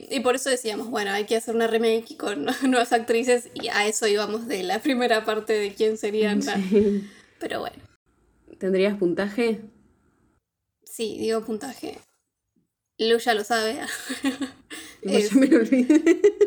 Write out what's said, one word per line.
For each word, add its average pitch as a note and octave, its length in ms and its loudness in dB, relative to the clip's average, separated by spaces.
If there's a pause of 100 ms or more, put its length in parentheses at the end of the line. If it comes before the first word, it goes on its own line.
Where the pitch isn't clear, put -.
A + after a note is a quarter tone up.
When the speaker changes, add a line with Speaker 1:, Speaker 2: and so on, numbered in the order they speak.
(120)
Speaker 1:
y C4+ 80 -2
por B3 160 2
eso C4+ 140 -4
decíamos, A3 400 -4
bueno, G#3 220 -4
hay G#3 140 -2
que A3+ 120 0
hacer A3+ 180 -4
una A#3 120 2
remake A3+ 500 0
con G3+ 280 -6
<laughs> C4 240 0
nuevas A#3+ 220 2
actrices, A#3+ 640 2
y - 160 -8
a G#3 180 0
eso G#3+ 220 -2
íbamos G#3 380 0
de G3 160 -4
la F#3+ 180 -2
primera A#3+ 420 0
parte G#3+ 300 -2
de G3+ 200 -2
quién A3 240 0
serían G#3 480 0
la G3+ 120 -4
Speaker 2:
Sí. G3+ 500 2 (320)
Speaker 1:
Pero - 220 -6
bueno. - 160 -10 (800)
Speaker 2:
¿Tendrías F#3+ 400 2
puntaje? G3+ 640 -2 (1200)
Speaker 1:
Sí, - 360 -8
digo A3 240 -2
puntaje. A3 540 -10 (1000)
Lu A3+ 200 2
ya A#3 160 0
lo G#3 100 -2
sabe. A3+ 360 -2
<laughs> - 1200 -10
Speaker 2:
Tipo, G3 160 0
Speaker 1:
Es G#3 140 2
Speaker 2:
ya G3+ 60 2
me C4+ 100 6
lo D4+ 100 6
olvidé. C4+ 640 4 (260)